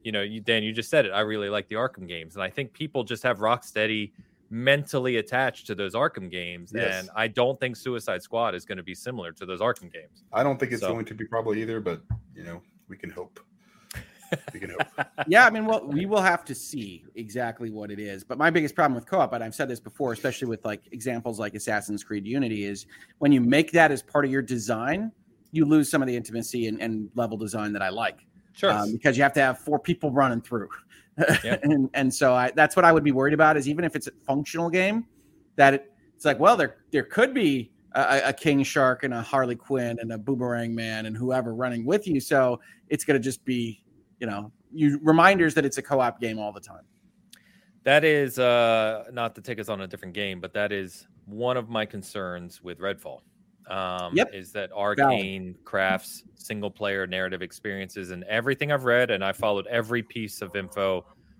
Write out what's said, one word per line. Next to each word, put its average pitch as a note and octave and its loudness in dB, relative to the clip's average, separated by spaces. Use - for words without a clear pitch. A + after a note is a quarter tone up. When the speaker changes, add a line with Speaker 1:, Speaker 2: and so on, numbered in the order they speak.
Speaker 1:
you A2 -8
know, G#2 -4
you, G#2+ -8
Dan, A2 0
you A2 -4
just A2 -8
said D3 4
it, G2+ -4
"I G2 0
really G#2+ -2
like G2+ -2
the G#2+ -8
Arkham A2 -6
games," E2 -14
and G2+ -8
I F#2 -4
think C3+ -8
people D3 -6
just A2+ -8
have A#2+ 0
Rocksteady A2 -2
mentally B2+ 0
attached B2+ -2
to G#2+ -6
those F#2+ -6
Arkham A2+ -4
games, F2 -12
Speaker 2:
Yes. F#2+ -2
Speaker 1:
and F#2 -16
I A2 0
don't B2 0
think B2+ -6
Suicide A2 -6
Squad A2+ -2
is F2+ -10
gonna F#2 -10
be F2 -14
similar F#2+ -10
to F#2+ -16
those F2+ -8
Arkham G#2+ -4
games. D#2+ -20
Speaker 2:
I A2 2
don't C#3 0
think B2+ -4
it's A#2 -4
Speaker 1:
So G2 -2
Speaker 2:
going A2+ -6
to - -12
be A2 -10
probably A2 -2
either, A2+ -4
but, E2+ -4
you F2 -18
know, E2+ -14
we - -18
can F#2 -14
hope. F2+ -14
We B2+ -18
can F#2+ -12
hope. - -6
Speaker 1:
<laughs> D3 -6
Speaker 3:
Yeah, G#3 8
I A#3 6
mean, A3 -2
well, A3 0
we C#3+ -2
will G3+ 2
have F3 2
to C3 -10
see G2 -12
exactly A#2 -8
what G#2 -10
it G2+ -10
is. G2 -10
But A#2+ -10
my D#3 4
biggest D#3+ 2
problem D3 4
with A#2 -8
co-op, D#3 0
and A#2 -4
I've A2+ -10
said C#3+ -2
this B2 -8
before, A#2 -6
especially B2+ -4
with, A2+ -4
like, G#2 -6
examples A#2+ -6
like G#2 -6
Assassin's G#2 -4
Creed G#2 -6
Unity, A2+ -2
is G2+ -8
when C#3+ 6
you C3 8
make C#3 4
that E3 6
as C3+ -2
part C#3+ 0
of C3 -2
your C3+ 0
design, B2 -4
you D#3+ 2
lose D3+ 6
some D3 2
of C3 0
the B2 -2
intimacy A#2 -4
and, A2 -4
and A2 -4
level A2+ -2
design G#2 -6
that G2+ -6
I F#2+ -2
like. G#2+ -4
Speaker 1:
Sure. - 0
Speaker 3:
Um, G#2+ 0
because A#2 2
you C#3 4
have C#3 4
to D3 4
have C3 2
four D3 0
people E3 -2
running B2 2
through. G#2+ -6
<laughs> - -16
Speaker 1:
Yep. A2+ -2
Speaker 3:
And, C#3+ 2
and C3 0
so C3 4
I, B2 2
that's D3+ 4
what F3+ 6
I E3+ 10
would D#3+ 6
be D3 4
worried C3+ 2
about, D#3 6
is C3+ -2
even D3+ -2
if D#3+ -2
it's D3 -8
a - -10
functional D#3+ -2
game, G3 0
that C#3 8
it, C#3 -4
it's - -12
like, A#2 2
well, G3 8
there, D3+ 0
there C#3+ 2
could C4 2
be C#3+ 2
a, C3+ 2
a, C#3 4
a C#3 0
King C#3+ 2
Shark C3 2
and B2+ -2
a A#2 -4
Harley B2+ 0
Quinn A#2+ -2
and A2+ -8
a A2+ -6
Boomerang A#2+ -2
Man A2 -6
and A2 -8
whoever B2 -2
running A#2+ -4
with G3+ 0
you. D3+ 0
So B2+ 4
it's - -2
gonna C#3+ 4
just B2+ -4
be, A#2+ -4
you A#2+ -6
know, G#2 -6
you, D3 2
reminders E3 6
that D3+ 4
it's C3+ -4
a - -4
co-op B2 0
game A2 -4
all G#2 -6
the G2+ -18
time. F2+ -20
Speaker 1:
That D3 6
is, D3 2
uh, A2+ 4
not A#2 -4
to A2 -16
take A2 -8
us G#2 -8
on G2+ -4
a F#2+ -8
different F#2 -14
game, G2 -6
but F2+ -10
that G#2 -2
is G2 -8
one A#2 -4
of A#2 -6
my A2+ -4
concerns F#2 -10
with F2 -12
Redfall, F2+ -8
um, F2+ -4
Speaker 3:
Yep. - 0
Speaker 1:
is F#2+ -16
that G2 -8
Speaker 3:
Valid. G2+ -2
Speaker 1:
Arcane F#2+ 0
crafts F#2+ -2
single G#2 -8
player G2 -2
narrative F#2 -4
experiences, F#2+ -10
and F2+ -12
everything B2 -2
I've C3+ 0
read, A#2+ 4
and G2 0
I G2 0
followed G2+ -2
every A#2 -2
piece - -10
of F#2+ -8
info F#2+ -2